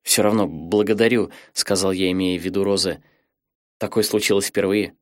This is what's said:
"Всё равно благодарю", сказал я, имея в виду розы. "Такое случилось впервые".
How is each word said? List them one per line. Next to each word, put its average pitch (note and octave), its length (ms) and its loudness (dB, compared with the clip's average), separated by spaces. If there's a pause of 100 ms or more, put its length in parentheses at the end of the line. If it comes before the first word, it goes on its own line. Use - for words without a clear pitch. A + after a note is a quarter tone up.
"Всё - 220 0
равно G#2 240 2
благодарю", G#2 800 0 (240)
сказал F#2+ 380 -2
я, F#2 180 0
имея F#2 300 -2
в - 20 -8
виду F#2+ 220 -2
розы. F#2 400 -2 (720)
"Такое G#2+ 260 -2
случилось G#2 440 0
впервые". G2 540 -2